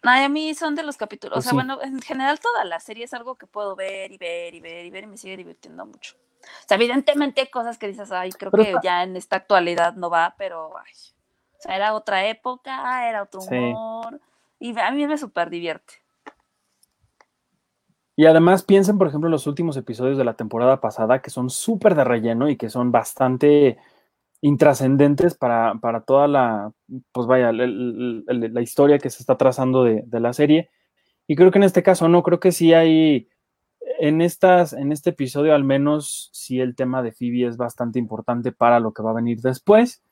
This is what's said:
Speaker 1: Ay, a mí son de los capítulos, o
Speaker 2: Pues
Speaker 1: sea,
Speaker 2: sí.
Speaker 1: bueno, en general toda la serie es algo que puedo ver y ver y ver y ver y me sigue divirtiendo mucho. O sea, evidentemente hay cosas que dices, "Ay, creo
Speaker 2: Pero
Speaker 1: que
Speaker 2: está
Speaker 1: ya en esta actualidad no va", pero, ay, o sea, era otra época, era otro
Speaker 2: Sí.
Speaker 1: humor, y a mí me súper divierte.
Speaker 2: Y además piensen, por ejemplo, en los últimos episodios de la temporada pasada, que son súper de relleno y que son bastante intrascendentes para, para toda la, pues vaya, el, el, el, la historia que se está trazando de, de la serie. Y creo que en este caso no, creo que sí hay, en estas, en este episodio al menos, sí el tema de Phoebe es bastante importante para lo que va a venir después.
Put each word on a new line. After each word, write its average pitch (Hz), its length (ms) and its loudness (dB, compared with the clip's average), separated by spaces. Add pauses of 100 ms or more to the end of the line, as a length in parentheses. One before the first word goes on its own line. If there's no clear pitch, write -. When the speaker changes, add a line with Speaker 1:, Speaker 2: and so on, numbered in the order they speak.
Speaker 1:
Ay, 254 200 4
a 277 60 0
mí 311 240 -6
son 302 220 -6
de 320 80 -8
los 294 140 -10
capítulos, - 360 -12
o - 40 -6
Speaker 2:
Pues 233 80 -4
Speaker 1:
sea, 247 60 -4
Speaker 2:
sí. 247 40 0
Speaker 1:
bueno, 262 260 -6
en 269 200 -12
general 269 380 -4
toda 466 240 -4
la 175 160 -8
serie 233 260 -16
es 247 80 -18
algo 247 220 -14
que - 120 -20
puedo 202 280 -10
ver 190 360 -12
y 190 60 -20
ver 170 360 -12
y 170 60 -20
ver 170 260 -18
y 175 60 -20
ver 190 140 -18
y - 20 -20
me 196 100 -20
sigue 190 180 -18
divirtiendo 170 500 -20
mucho. - 300 -20 (280)
O - 240 -20
sea, 196 80 2
evidentemente 269 680 0
hay 262 60 -4
cosas 233 320 -10
que 214 80 -10
dices, 196 240 -14
"Ay, 185 200 -8
creo 190 200 -10
Speaker 2:
Pero 202 120 4
Speaker 1:
que 208 60 0
Speaker 2:
está 175 140 -4
Speaker 1:
ya 180 200 0
en 185 120 -8
esta 185 220 -8
actualidad 175 580 0
no 175 160 -8
va", 170 260 -2
pero, 170 400 -12
ay, - 140 -20 (680)
o - 40 -20
sea, 190 140 -10
era 208 200 -2
otra 202 320 -2
época, 254 840 -8
era 208 140 -6
otro 190 180 -16
Speaker 2:
Sí. - 140 -8
Speaker 1:
humor, 226 640 -6 (400)
y 233 180 -10
a 214 140 0
mí 285 160 -4
me 302 100 -4
súper 185 320 -6
divierte. 170 460 -10 (2250)
Speaker 2:
Y 156 120 8
además 170 360 6
piensen, 196 360 4
por 180 80 4
ejemplo, 147 200 -2
en 165 40 0
los 156 160 -2
últimos 151 280 -4
episodios 127 440 -4
de 131 40 0
la 117 120 -2
temporada 120 440 0
pasada, 117 420 0
que - 100 -16
son 127 180 -6
súper 202 460 0
de 143 80 4
relleno 117 440 0
y 139 100 -2
que 113 120 -8
son 123 220 -2
bastante 131 840 2 (640)
intrascendentes 143 920 2
para, 117 480 0
para 117 200 -4
toda 139 260 4
la, 113 440 0 (400)
pues 123 160 -6
vaya, 127 220 4
el, 113 120 -2
el, 120 680 -6
el, 117 260 -4
la 120 80 -4
historia 143 380 2
que 139 100 -8
se - 140 -16
está 127 140 0
trazando 131 460 0
de, 110 220 0
de 117 140 -8
la 117 140 -2
serie. 151 360 2 (580)
Y 151 80 -2
creo 185 160 8
que 202 60 2
en 202 60 6
este 185 200 2
caso 175 240 4
no, 175 160 6
creo 170 160 0
que 185 140 2
sí 165 200 4
hay, 160 540 4 (720)
en 156 220 0
estas, 175 520 4
en 139 200 -4
este 151 160 -2
episodio 147 460 0
al 139 100 2
menos, 143 680 -2
sí 127 300 -6
el 127 140 -4
tema 127 260 -4
de 117 100 -6
Phoebe 123 360 -4
es 117 100 -8
bastante 120 420 -6
importante 117 540 -6
para 120 260 4
lo 110 140 -4
que - 100 -12
va 110 80 -2
a 113 40 -2
venir 117 260 -4
después. 202 720 2